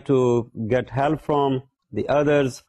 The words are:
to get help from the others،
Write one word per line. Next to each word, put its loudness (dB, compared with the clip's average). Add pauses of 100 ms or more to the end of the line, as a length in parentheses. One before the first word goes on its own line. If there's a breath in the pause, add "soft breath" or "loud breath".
(120)
to 4 (240)
get -2
help 0 (160)
from 2 (460)
the 0
others، 2 (200)